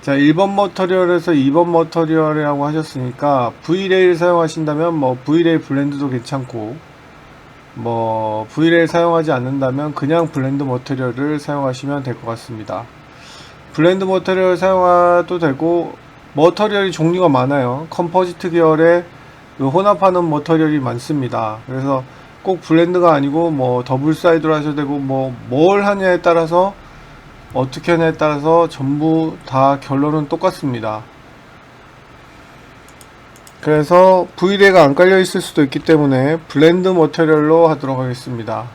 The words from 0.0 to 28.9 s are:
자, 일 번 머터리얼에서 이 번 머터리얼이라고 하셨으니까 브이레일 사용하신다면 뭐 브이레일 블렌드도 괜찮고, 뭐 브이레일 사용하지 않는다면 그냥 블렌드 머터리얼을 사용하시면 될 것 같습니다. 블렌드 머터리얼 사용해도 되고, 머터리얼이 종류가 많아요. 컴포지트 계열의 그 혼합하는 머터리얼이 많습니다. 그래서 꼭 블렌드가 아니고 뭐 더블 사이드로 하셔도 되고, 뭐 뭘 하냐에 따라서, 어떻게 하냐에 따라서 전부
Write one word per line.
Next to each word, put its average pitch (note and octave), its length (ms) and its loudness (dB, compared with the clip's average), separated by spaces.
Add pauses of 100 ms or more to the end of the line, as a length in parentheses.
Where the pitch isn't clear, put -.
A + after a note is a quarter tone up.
자, C#3 120 -4
일 C#3+ 200 4
번 G3 220 0
머터리얼에서 F3+ 760 0
이 C#3 180 2
번 E3+ 220 2
머터리얼이라고 D#3 920 0
하셨으니까 C#3 840 -2 (120)
브이레일 F#3 520 2
사용하신다면 E3 800 0
뭐 C3 320 -2
브이레일 E3 340 2
블렌드도 C#3+ 520 -4
괜찮고, B2 680 -8 (960)
뭐 A2 800 -6
브이레일 E3 360 2
사용하지 E3 460 0
않는다면 C3+ 600 -4
그냥 D#3+ 380 -2
블렌드 C#3 320 -4
머터리얼을 C3 800 -6
사용하시면 C#3 600 -6
될 B2 120 -8
것 - 120 -18
같습니다. A2 580 -10 (880)
블렌드 F#3 320 2
머터리얼 F#3 500 0
사용해도 F3 840 2
되고, D#3+ 540 -2 (420)
머터리얼이 F#3+ 580 2
종류가 E3+ 340 0
많아요. C3+ 640 0
컴포지트 F3 600 -4
계열의 E3 520 4 (540)
그 C3+ 100 -2
혼합하는 F#3 640 2
머터리얼이 D3+ 500 0
많습니다. A#2+ 840 -4
그래서 C3 400 -4 (380)
꼭 F#3+ 180 -4
블렌드가 E3+ 520 2
아니고 D3 360 0
뭐 B2+ 340 -2
더블 C3+ 300 -2
사이드로 D#3+ 400 2
하셔도 D3+ 220 -4
되고, C#3+ 240 -4
뭐 C3+ 340 -4 (160)
뭘 F3+ 340 2
하냐에 F#3+ 380 0
따라서, E3+ 540 0 (800)
어떻게 C3 400 -4
하냐에 E3 200 2
따라서 D#3+ 560 0
전부 D#3+ 680 -2 (100)